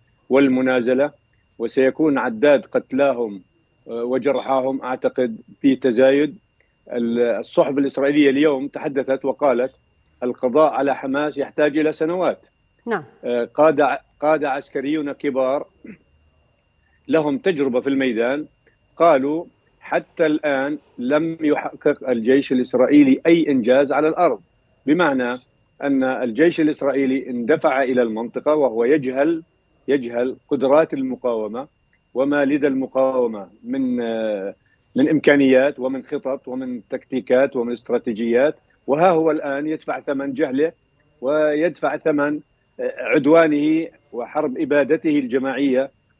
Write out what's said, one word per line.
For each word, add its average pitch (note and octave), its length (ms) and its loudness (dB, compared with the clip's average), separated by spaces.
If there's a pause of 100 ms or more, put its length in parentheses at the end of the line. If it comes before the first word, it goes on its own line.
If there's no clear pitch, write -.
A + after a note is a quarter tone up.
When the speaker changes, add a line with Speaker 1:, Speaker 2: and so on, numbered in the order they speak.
(300)
Speaker 1:
والمنازلة، B2+ 800 2 (480)
وسيكون C3 580 0
عداد B2 480 2
قتلاهم، A#2+ 760 -2 (460)
آه، A#2 160 -8
وجرحاهم C3 800 -2
أعتقد B2+ 560 -4 (240)
في C3+ 140 2
تزايد. C3 640 2 (540)
ال-، A#2 280 -2
الصحف A#2+ 580 0
الإسرائيلية C#3 520 2
اليوم C#3+ 380 0
تحدثت C3+ 580 -4
وقالت: C3 460 0 (520)
"القضاء B2+ 500 0
على C3+ 220 -2
حماس C#3+ 420 -6
يحتاج C#3+ 400 -2
إلى D#3 140 0
سنوات". D#3+ 540 -4 (400)
Speaker 2:
نعم. G#3 180 -6 (200)
Speaker 1:
آه، A#2+ 300 -4
قادة D3 320 2
ع-، C3+ 140 -2 (200)
قادة D3 320 0
عسكريون C#3+ 600 -6
كبار C3 540 -4 (1400)
لهم D3 300 0
تجربة C#3 440 0
في C#3 80 -2
الميدان C3+ 560 -2 (520)
قالوا: D#3 480 2 (340)
"حتى - 460 -4
الآن D3 520 -2 (200)
لم D3+ 440 -2
يحقق D3 680 -2
الجيش B2+ 420 2
الإسرائيلي C3 760 4
أي E3+ 220 4
إنجاز C3 420 2
على D3 160 2
الأرض"، D#3+ 320 0 (460)
بمعنى B2+ 540 0 (440)
أن C#3 200 0
الجيش C3 580 0
الإسرائيلي C3+ 680 -2
اندفع C3 540 0
إلى B2+ 180 0
المنطقة A#2 540 -2
وهو A#2+ 280 0
يجهل، C#3+ 600 0 (440)
يجهل B2 480 -2 (140)
قدرات C#3+ 440 2
المقاومة B2 760 -6 (460)
وما C#3+ 320 0
لدى C#3 220 0
المقاومة C3 800 -2 (160)
من، B2 380 -2
آه، A2 520 -4 (420)
من D3+ 140 2
إمكانيات C#3 720 4
ومن C3 240 -6
خطط C3+ 440 -10
ومن B2+ 420 -10
تكتيكات C3 640 -2
ومن A#2+ 180 -4
استراتيجيات، A#2 800 -2 (320)
وها D#3 220 2
هو D#3+ 220 2
الآن D3 360 -4
يدفع D3+ 320 -8
ثمن C#3 340 -6
جهله C#3+ 380 -2 (500)
ويدفع D3+ 760 0
ثمن، D3 420 -2 (400)
آه، B2+ 180 -6
عدوانه D3+ 920 2 (240)
وحرب B2+ 460 -6
إبادته D3 600 0
الجماعية C3 720 0 (300)